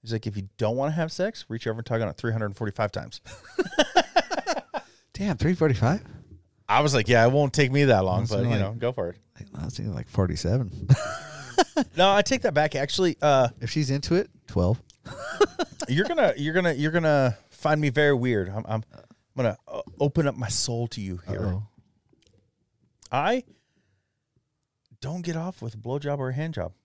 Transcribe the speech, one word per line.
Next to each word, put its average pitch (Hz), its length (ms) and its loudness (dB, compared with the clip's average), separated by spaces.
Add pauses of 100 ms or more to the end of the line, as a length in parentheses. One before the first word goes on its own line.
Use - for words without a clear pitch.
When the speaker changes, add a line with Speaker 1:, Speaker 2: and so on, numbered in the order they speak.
Speaker 1:
He's 113 100 -6
like, 110 140 -4
"If 104 100 -6
you 98 200 -8
don't 113 180 0
wanna 139 160 -2
have 160 200 -2
sex, - 380 -6
reach 113 180 -6
over 110 120 -4
and 117 60 -8
tug 113 160 0
on 107 80 -2
it - 80 -10
three 117 140 -2
hundred 107 240 -4
forty-five 107 360 -4
times." - 340 -10
<laughs> - 1900 -2
Speaker 2:
Damn, 190 240 -2
three 170 180 2
forty-five? 151 460 2 (640)
Speaker 1:
I 113 140 4
was 147 140 2
like, 110 120 2
"Yeah, 117 180 8
it 123 60 6
won't 143 220 2
take 139 180 4
me 143 140 4
that 107 200 6
long, 92 160 2
Speaker 2:
That's 117 100 -2
Speaker 1:
but, 120 120 0
you 120 60 0
Speaker 2:
like, 110 100 0
Speaker 1:
know, 101 140 -2
go 117 180 -2
for 87 180 -4
it." 87 80 -12 (220)
Speaker 2:
like, 104 80 -16 (140)
I - 40 -6
was - 120 -8
thinking, 104 160 -6
like, 64 160 -10
forty-seven. 90 840 0
<laughs> - 40 6 (1000)
Speaker 1:
No, 185 160 6
I 202 100 4
take 254 200 0
that 208 120 0
back. 151 220 2
Actually, 156 460 0
uh, 135 260 6 (140)
Speaker 2:
If 117 80 -6
she's 147 220 -2
into 143 240 -2
it, 196 140 0 (160)
twelve. 95 360 0 (520)
<laughs> - 540 -2
Speaker 1:
you're 160 180 2
gonna, 285 300 2
you're 143 180 -4
gonna, 175 200 2
you're 147 180 -2
gonna 151 460 2 (120)
find 151 300 0
me 147 100 2
very 143 240 4
weird. 117 360 0
I'm, 107 180 -8
I'm, 110 160 -4 (100)
I'm - 100 -20 (340)
gonna, 113 200 0 (100)
uh, - 140 -10 (180)
open 143 280 2
up 120 80 -2
my 110 140 -6
soul 117 400 -4
to - 120 -10
you 92 260 -8
here. 95 180 -4
Speaker 2:
Uh-oh. 95 180 -4 (1500)
Speaker 1:
I 196 320 -2 (1600)
don't 160 220 -8
get 165 160 -6
off 175 240 -8
with 113 140 -10
a - 20 -14
blowjob 139 420 -6
or 131 100 -4
a 127 40 -4
hand 156 220 -6
job. 87 180 -6 (120)